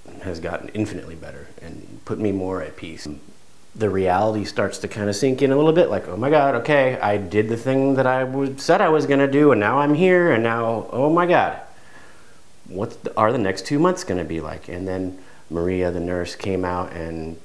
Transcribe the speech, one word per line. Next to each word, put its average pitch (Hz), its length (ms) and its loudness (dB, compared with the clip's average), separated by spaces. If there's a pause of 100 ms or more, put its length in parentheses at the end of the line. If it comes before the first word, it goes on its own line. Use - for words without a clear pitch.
(220)
has 85 180 -8
gotten 82 300 -8
infinitely 92 440 -6
better 78 320 -16 (160)
and - 420 -16
put - 140 -6
me 101 140 0
more 92 300 -4
at 76 120 -12
peace. 80 320 -14 (680)
The 107 120 0
reality 95 560 2
starts 98 340 -4
to 101 100 -8
kinda 104 260 -4
sink 131 280 0
in 135 100 4
a 135 40 4
little 156 160 4
bit, 170 160 6
like, 95 200 -2
"Oh 90 80 -8
my 123 140 0
God, 139 260 4
okay, 131 440 2
I 104 160 2
did 104 320 0
the 113 80 0
thing 135 380 2
that 131 120 2
I 131 180 2
w-, 135 320 -2
said 175 240 2
I 185 80 4
was 156 180 4
gonna 139 220 4
do, 143 240 8
and 107 80 4
now 113 180 4
I'm 147 160 4
here, 175 380 6
and 113 100 4
now, 117 480 0
oh 135 200 2
my 175 160 4
God, 127 320 4 (1120)
what 101 360 -8
th-, - 120 -6
are 107 140 6
the 131 80 0
next 95 280 -2
two 143 120 0
months 180 240 2
gonna 90 220 -2
be 80 160 -6
like?" 78 280 -12
And 92 200 -8
then 92 300 -6 (320)
Maria, 87 420 0
the 87 80 -4
nurse, 90 340 -4
came 92 300 -4
out, 90 280 -4
and 82 520 -8